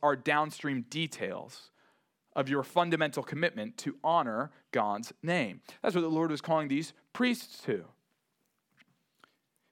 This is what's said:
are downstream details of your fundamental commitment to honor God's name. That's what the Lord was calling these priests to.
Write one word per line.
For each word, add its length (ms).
are 140
downstream 720
details 840
of 140
your 140
fundamental 600
commitment 560
to 240
honor 480
God's 420
name. 380
That's 120
what 60
the 80
Lord 220
was 100
calling 280
these 260
priests 520
to. 200